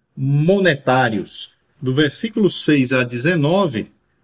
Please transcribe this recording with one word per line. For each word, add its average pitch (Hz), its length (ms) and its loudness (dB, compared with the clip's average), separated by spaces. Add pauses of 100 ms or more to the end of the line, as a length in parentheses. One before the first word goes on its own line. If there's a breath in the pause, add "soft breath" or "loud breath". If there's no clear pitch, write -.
(160)
monetários. 139 1300 0 (320)
Do 127 100 -4
versículo 165 560 0
seis 131 440 0
a 127 100 2
dezenove, 143 880 -2 (340)